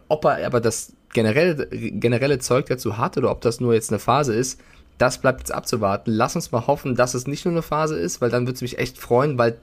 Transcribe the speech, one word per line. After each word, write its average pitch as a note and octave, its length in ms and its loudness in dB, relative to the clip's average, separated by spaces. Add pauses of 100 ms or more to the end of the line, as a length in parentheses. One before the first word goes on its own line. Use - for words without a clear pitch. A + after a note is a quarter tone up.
Ob D#3 160 0
er G2 220 2
aber A#2+ 140 0
das - 320 -2 (200)
generelle, C3 560 2
generelle A#2 720 0
Zeug - 280 0
dazu A2 320 -4
hat B2+ 200 -2
oder A#2 120 2
ob - 120 -4
das A#2 180 0
nur A#2+ 140 4
jetzt G#2+ 160 0
eine G#2+ 80 0
Phase B2+ 360 2
ist, B2+ 260 -2 (380)
das B2 220 2
bleibt C3 200 2
jetzt - 120 -8
abzuwarten. G#2 600 -2
Lass A#2+ 220 0
uns - 160 -4
mal A#2 140 -2
hoffen, C#3+ 280 0
dass B2+ 180 2
es B2 140 -4
nicht C#3+ 180 -6
nur F3 80 0
eine E3 80 0
Phase D#3 380 -2
ist, E2+ 240 -4
weil A#2+ 80 2
dann B2 160 0
würd's B2+ 160 -6
mich B2 160 -8
echt B2 180 -6
freuen, C3 400 2
weil A#2 260 2